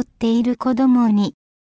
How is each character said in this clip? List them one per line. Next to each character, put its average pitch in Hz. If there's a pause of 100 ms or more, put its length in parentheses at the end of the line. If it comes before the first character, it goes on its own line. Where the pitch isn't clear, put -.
っ -
て -
い 233
る 247
子 254
供 247
に、 208 (320)